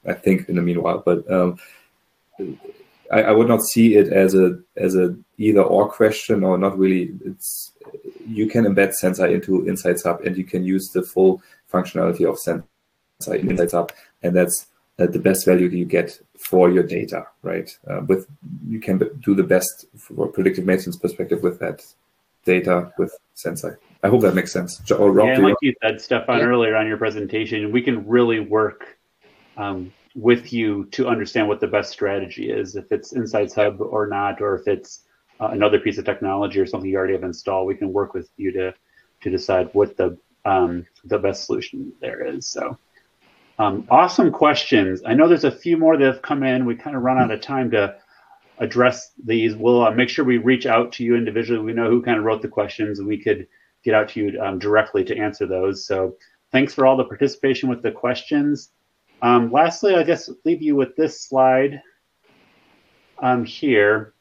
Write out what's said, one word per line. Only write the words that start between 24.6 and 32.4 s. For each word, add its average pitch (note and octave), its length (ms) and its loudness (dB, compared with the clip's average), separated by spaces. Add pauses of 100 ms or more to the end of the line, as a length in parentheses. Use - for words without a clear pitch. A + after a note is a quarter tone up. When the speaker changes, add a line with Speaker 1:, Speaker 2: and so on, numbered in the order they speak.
Speaker 1:
Jo-, - 180 0
or G2+ 140 6
Rob, G#2 160 6
Speaker 2:
Yeah, C3 80 2
Speaker 1:
do G2 60 4
you G2 60 8
Speaker 2:
like G#2 140 2
you C3+ 200 2
said, G#2+ 180 -2
Stefan, A#2+ 400 -2
Speaker 3:
Yeah. A2+ 60 2
Speaker 2:
earlier A#2 300 2
on A2 100 2
your G#2+ 120 -4
presentation, G#2+ 720 -4
we A#2+ 100 2
can A2 260 -2
really A#2 320 4
work, G#2 580 -2 (600)
um, F#2+ 360 -8 (220)
with A#2+ 360 0
you G#2+ 340 -4
to B2 220 -4
understand A2 400 -2
what G#2 140 -2
the G#2 60 -2
best G2+ 240 -4
strategy G2+ 580 -6